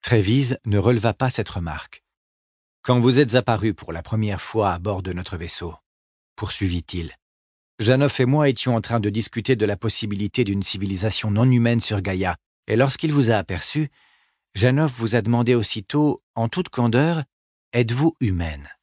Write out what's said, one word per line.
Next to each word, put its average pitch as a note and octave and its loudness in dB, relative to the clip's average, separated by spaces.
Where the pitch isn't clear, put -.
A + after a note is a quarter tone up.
Trévise A#2+ 2
ne G2+ 2
releva A2 2
pas C3 0
cette A2 -6
remarque. E2 -10
Quand B2 2
vous B2 4
êtes B2 4
apparu A2 2
pour - -12
la E2+ -10
première G#2+ -4
fois G2+ -2
à F2+ -6
bord F#2 -6
de F#2 -6
notre F2 -8
vaisseau, E2+ -10
poursuivit-il, F2 -6
Janov C3 4
et B2+ 4
moi C#3+ 4
étions B2+ 0
en A2+ 0
train A#2 -2
de G#2+ 0
discuter A2 -2
de G#2+ 0
la G2+ -2
possibilité G#2 -4
d'une G2 -2
civilisation F#2+ -4
non A2+ 4
humaine A#2 4
sur G#2 -4
Gaïa, F#2 -2
et G#2+ 0
lorsqu'il C#3 2
vous C3 4
a A2+ 4
aperçu, G2+ -4
Janov C3 2
vous A2+ -2
a A#2 2
demandé A#2+ 2
aussitôt, A#2+ -2
en A2+ -2
toute - -6
candeur, « C#3 2
Êtes-vous B2 2
humaine ? » E2+ -2